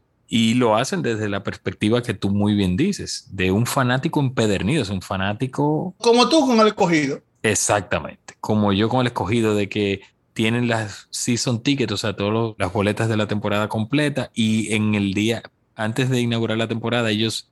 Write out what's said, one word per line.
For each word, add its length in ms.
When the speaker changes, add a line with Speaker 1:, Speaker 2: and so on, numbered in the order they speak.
Speaker 1:
Y 280
lo 200
hacen 260
desde 280
la 140
perspectiva 600
que 100
tú 160
muy 260
bien 220
dices, 540
de 200
un 140
fanático 540
empedernido, 640
es 60
un 120
fanático 960
Speaker 2:
Como 320
tú 160
con 140
el 80
Escogido. 540
Speaker 1:
Exactamente, 960
como 340
yo 160
con 120
el 60
Escogido, 480
de 140
que 320
tienen 340
las 420
season 520
tickets, 300
o 60
sea, 180
todas 420
las 140
boletas 380
de 80
la 100
temporada 420
completa, 640
y 400
en 220
el 180
día, 300
antes 340
de 120
inaugurar 360
la 100
temporada, 420
ellos 420